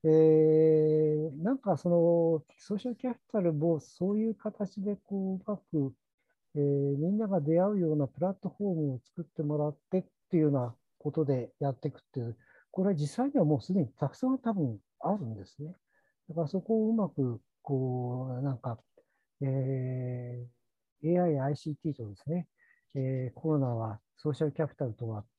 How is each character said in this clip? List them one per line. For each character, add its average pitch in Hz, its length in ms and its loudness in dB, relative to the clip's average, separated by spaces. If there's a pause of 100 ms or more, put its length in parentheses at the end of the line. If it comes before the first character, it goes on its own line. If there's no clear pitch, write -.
え 160 40 4
ー、 156 1400 6
な 233 100 0
ん 269 40 -2
か 190 200 0
そ 175 120 -2
の、 170 540 4 (160)
ソ - 160 -8
ー - 20 -4
シ 220 100 -6
ャ - 40 -4
ル 226 40 -8
キ - 120 -8
ャ 240 60 -4
ピ - 60 -12 (120)
タ 220 100 0
ル 170 120 2
も 156 260 0
そ 180 320 -4
う 214 80 0
い 220 100 0
う 214 60 -4
形 202 480 -8
で 202 140 -4
こ 190 360 -6
う、 - 20 -4
う 185 100 -8
ま 208 120 -6
く、 139 360 -4 (640)
え 147 40 -2
ー、 143 380 2
み 160 140 0
ん 208 60 0
な 220 100 -2
が 190 140 0
出 160 200 2
会 196 100 2
う 208 80 -2
よ 160 140 2
う 151 40 2
な 143 100 0
プ - 140 -8
ラ 185 100 0
ッ 190 100 -6
ト 190 80 -6
フ 202 220 -4
ォ - 20 -2
ー - 20 -2
ム 147 200 -2
を 120 80 -8
作 - 180 -14
っ - 40 -8
て - 180 -8
も 147 140 -2
ら 147 120 0
っ 147 80 -10 (140)
て 185 80 2
っ 180 60 -6 (240)
て 185 80 2
い - 40 6
う - 20 4
よ 151 60 4
う - 20 2
な 123 240 -2 (240)
こ 147 120 -6
と 156 140 0
で 127 340 -2
や 139 120 0
っ 127 40 -6
て - 120 -8
い 139 40 -4
く - 80 -18
っ - 20 -20 (120)
て 135 60 -6
い 120 40 -6
う、 117 140 -8 (340)
こ 190 120 -2
れ 196 60 2
は 196 60 2
実 147 120 -2
際 262 220 -2
に 285 80 0
は 185 80 6
も 147 120 4
う - 40 -2
す - 120 -4
で 190 80 2
に 131 60 0
た - 220 -4
く - 60 -14
さ 254 120 -2
ん 262 120 0
多 226 140 -2
分 135 240 -2 (220)
あ 175 140 -2
る 196 120 -4
ん 113 100 -8
で 98 100 -12
す - 180 -20
ね。 165 100 -12 (560)
だ 156 60 -10
か 170 60 -2
ら 151 60 -2
そ 185 140 -4
こ 220 260 0
を - 20 0
う 226 40 0
ま 208 160 0
く、 123 320 -4 (200)
こ 127 760 -4
う、 - 40 -4
な 139 100 -2
ん 123 40 -8
か、 117 220 -8 (640)
え 139 40 -4 (1600)
ー、 151 60 0
エ 175 100 4
ー 180 40 4
ア 175 60 2
イ 156 40 2
や 135 120 0
ア 143 60 0
イ 143 60 -2
シ - 140 -8
ー 147 40 -6
テ - 140 -6
ィ 143 40 -4
ー - 20 -6
と 110 120 -10
で 98 80 -12
す - 140 -12
ね、 170 180 -4 (480)
え 131 400 -2
ー、 - 40 -20
コ 160 120 0
ロ 151 80 4
ナ 135 80 2
は 113 320 -4 (180)
ソ 151 140 -2
ー - 20 -2
シ 160 100 -2
ャ - 40 2
ル 139 40 -2
キ 160 120 -2
ャ 143 40 -2
ピ - 80 -12
タ 143 100 -4
ル 113 80 -6
と 117 140 -8
は 107 160 -6 (160)